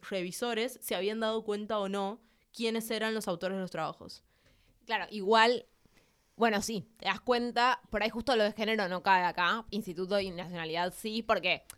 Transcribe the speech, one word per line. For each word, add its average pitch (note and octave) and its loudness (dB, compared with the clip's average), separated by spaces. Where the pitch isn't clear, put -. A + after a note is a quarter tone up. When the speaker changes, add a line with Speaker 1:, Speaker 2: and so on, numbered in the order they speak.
Speaker 1:
revisores A3 -4
se - -4
habían G3+ -2
dado A3 0
cuenta G#3 -2
o G3 0
no G3 -4
quiénes A3+ -4
eran A3 -2
los A3 -4
autores F#3 -2
de F#3+ -4
los F3+ -6
trabajos. - -8
Speaker 2:
Claro, G#3 -2
igual, A3 4
bueno, G#3 4
sí, A3 -6
te - -16
das G3 0
cuenta, A#3+ 2
por G#3 0
ahí A3 0
justo A#3 0
lo A3 6
de G#3 2
género G#3+ 0
no F3+ -4
cae F#3+ 6
acá, F3+ 2
instituto F#3 -2
y F#3+ -2
nacionalidad E3+ -4
sí, A3 -4
porque F3+ 2